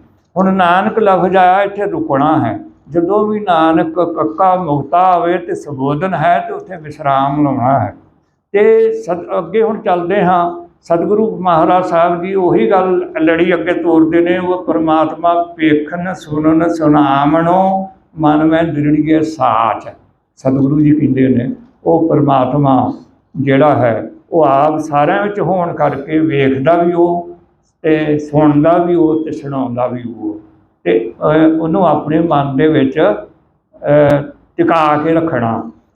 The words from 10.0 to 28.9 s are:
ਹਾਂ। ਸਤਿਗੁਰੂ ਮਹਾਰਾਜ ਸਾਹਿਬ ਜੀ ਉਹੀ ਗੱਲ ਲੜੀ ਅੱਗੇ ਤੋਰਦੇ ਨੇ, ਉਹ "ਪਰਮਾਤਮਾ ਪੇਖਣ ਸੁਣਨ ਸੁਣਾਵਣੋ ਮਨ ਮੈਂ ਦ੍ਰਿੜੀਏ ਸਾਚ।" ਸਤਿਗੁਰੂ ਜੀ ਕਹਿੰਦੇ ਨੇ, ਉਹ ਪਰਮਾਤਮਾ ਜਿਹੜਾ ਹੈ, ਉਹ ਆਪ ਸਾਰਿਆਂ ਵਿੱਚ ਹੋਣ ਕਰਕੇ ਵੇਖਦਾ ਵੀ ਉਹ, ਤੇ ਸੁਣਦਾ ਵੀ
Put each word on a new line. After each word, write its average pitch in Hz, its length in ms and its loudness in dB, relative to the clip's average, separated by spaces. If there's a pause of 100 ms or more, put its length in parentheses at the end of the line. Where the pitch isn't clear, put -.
ਹਾਂ। 175 420 0 (160)
ਸਤਿਗੁਰੂ 190 580 0
ਮਹਾਰਾਜ 180 440 2
ਸਾਹਿਬ 170 380 0
ਜੀ 190 120 -6
ਉਹੀ 175 360 2
ਗੱਲ 185 500 0
ਲੜੀ 165 340 2
ਅੱਗੇ 170 180 -2
ਤੋਰਦੇ 165 480 2
ਨੇ, 180 180 0
ਉਹ 180 260 -4
"ਪਰਮਾਤਮਾ 160 800 0
ਪੇਖਣ 170 680 -2
ਸੁਣਨ 160 560 0
ਸੁਣਾਵਣੋ 160 1200 2 (300)
ਮਨ 151 260 2
ਮੈਂ 160 200 2
ਦ੍ਰਿੜੀਏ 151 560 0
ਸਾਚ।" 113 680 -2 (480)
ਸਤਿਗੁਰੂ 135 440 0
ਜੀ 147 100 4
ਕਹਿੰਦੇ 131 380 2
ਨੇ, 127 260 -2 (300)
ਉਹ 160 240 2
ਪਰਮਾਤਮਾ 139 840 0 (440)
ਜਿਹੜਾ 139 380 2
ਹੈ, 113 360 -2 (220)
ਉਹ 160 120 2
ਆਪ 143 340 2
ਸਾਰਿਆਂ 156 440 0
ਵਿੱਚ 202 180 -4
ਹੋਣ 175 320 -2
ਕਰਕੇ 143 460 -2
ਵੇਖਦਾ 139 580 2
ਵੀ 170 160 2
ਉਹ, 175 380 0 (520)
ਤੇ 156 360 0
ਸੁਣਦਾ 151 600 2
ਵੀ 175 160 0